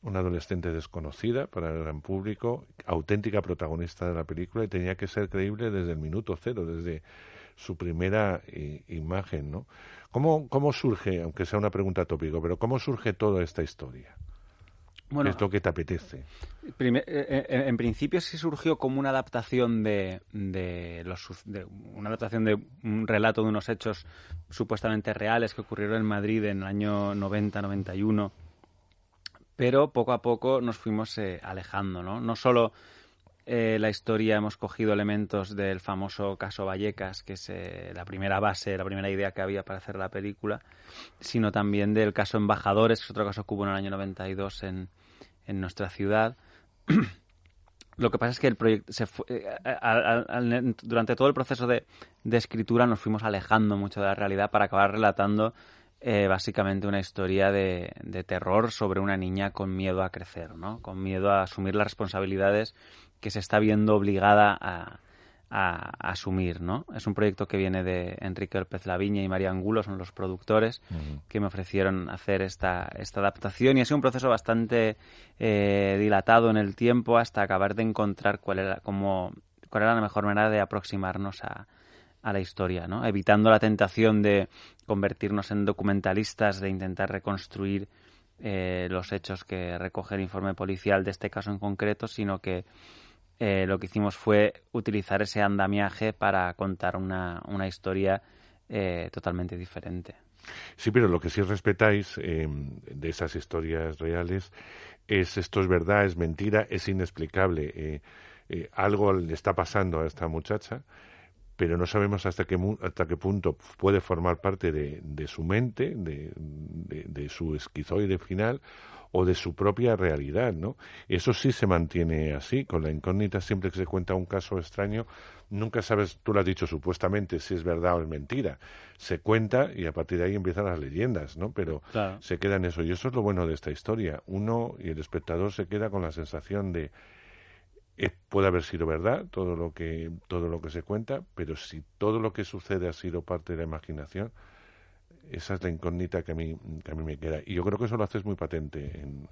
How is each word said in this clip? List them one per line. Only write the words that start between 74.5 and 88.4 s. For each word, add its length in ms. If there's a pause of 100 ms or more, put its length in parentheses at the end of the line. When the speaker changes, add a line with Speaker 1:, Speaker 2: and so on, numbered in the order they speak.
Speaker 2:
eh, 600
dilatado 520
en 60
el 180
tiempo 420
hasta 240
acabar 320
de 80
encontrar 580
cuál 200
era, 240
cómo, 500 (380)
cuál 100
era 140
la 60
mejor 240
manera 260
de 80
aproximarnos 840
a, 220 (560)
a 120
la 60
historia, 480
¿no? 160
Evitando 460
la 80
tentación 640
de 260 (380)
convertirnos 640
en 160
documentalistas, 920
de 100
intentar 400
reconstruir, 800 (520)
eh, 520